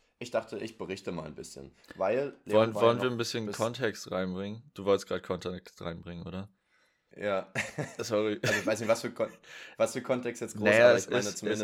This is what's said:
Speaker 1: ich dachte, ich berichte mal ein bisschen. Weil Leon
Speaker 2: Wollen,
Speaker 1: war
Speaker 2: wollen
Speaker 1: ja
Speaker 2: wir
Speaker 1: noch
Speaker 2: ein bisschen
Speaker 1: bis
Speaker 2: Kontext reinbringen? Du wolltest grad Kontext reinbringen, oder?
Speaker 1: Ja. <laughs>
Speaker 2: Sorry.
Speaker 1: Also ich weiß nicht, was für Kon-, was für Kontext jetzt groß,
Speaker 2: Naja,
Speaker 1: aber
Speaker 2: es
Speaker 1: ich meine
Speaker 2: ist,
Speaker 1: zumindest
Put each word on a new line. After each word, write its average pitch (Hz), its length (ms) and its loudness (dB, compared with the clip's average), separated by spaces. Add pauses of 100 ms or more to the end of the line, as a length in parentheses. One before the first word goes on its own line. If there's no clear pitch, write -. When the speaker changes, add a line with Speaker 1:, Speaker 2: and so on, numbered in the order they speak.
(180)
Speaker 1:
ich 123 140 -10
dachte, 113 260 -4
ich 110 200 -10
berichte 95 340 -6
mal 80 140 -6
ein 76 100 -14
bisschen. 69 360 -14 (220)
Weil 120 400 0 (100)
Leon 110 300 4
Speaker 2:
Wollen, - 0 -
Speaker 1:
war 104 100 2
Speaker 2:
wollen 117 120 8
Speaker 1:
ja 120 40 -2
Speaker 2:
wir 127 80 2
Speaker 1:
noch - 20 4
Speaker 2:
ein 123 60 -4
bisschen 113 300 -4
Speaker 1:
bis 104 60 -6
Speaker 2:
Kontext 117 580 -2
reinbringen? 101 640 -6
Du 98 100 -10
wolltest 98 240 2
grad 92 140 -4
Kontext 90 580 -8
reinbringen, 85 460 -10
oder? 92 240 -10 (680)
Speaker 1:
Ja. 98 380 -2
<laughs> - 440 -6
Speaker 2:
Sorry. 107 460 0
Speaker 1:
Also 110 160 2
ich 90 60 -4
weiß 110 140 0
nicht, 110 80 -2
was 113 120 4
für 120 120 -6
Kon-, - 200 -4 (440)
was 113 160 2
für 127 100 -4
Kontext 123 400 -2
jetzt 113 140 -8
groß, 104 240 6
Speaker 2:
Naja, - 0 -
Speaker 1:
aber 120 160 10
Speaker 2:
es 95 100 0
Speaker 1:
ich - 40 -14
meine 101 240 0
Speaker 2:
ist, - 0 -
Speaker 1:
zumindest 107 300 -2